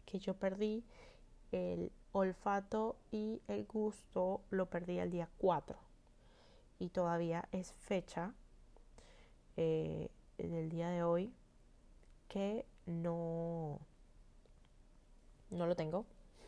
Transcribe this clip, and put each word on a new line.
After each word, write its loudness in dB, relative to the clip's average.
que -6
yo -2
perdí 0
el 0
olfato 2
y -2
el -2
gusto, 0
lo 2
perdí -2
el 2
día -2
cuatro. 4
Y -2
todavía 2
es -4
fecha, -2
eh, 0
del -2
día -2
de 0
hoy 2
que -2
no, -2
no 0
lo 6
tengo. 0